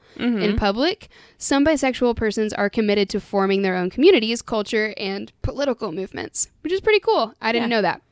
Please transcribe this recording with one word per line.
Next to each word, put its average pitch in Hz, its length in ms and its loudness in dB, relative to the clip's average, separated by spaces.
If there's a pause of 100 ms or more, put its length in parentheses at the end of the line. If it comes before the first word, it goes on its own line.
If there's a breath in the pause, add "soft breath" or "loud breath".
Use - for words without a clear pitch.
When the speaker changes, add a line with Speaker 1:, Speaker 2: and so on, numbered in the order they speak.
(160 loud breath)
Speaker 1:
Mm-hmm. 233 240 0
Speaker 2:
in 214 160 2
public, 226 520 0 (300 soft breath)
some 277 280 2
bisexual 254 500 2
persons 214 360 -2
are 202 180 -2
committed 208 400 2
to 202 100 -2
forming 196 420 0
their 190 140 0
own 180 140 -2
communities, 240 500 4
culture, 214 560 -4
and 202 360 -8 (100)
political 262 500 -4
movements, - 560 -6 (140)
which 311 100 -4
is 392 80 -2
pretty 415 200 2
cool. 269 420 0
I 220 100 -2
didn't 233 180 -2
Speaker 1:
Yeah. 233 60 0
Speaker 2:
know 208 60 2
that. 170 300 -2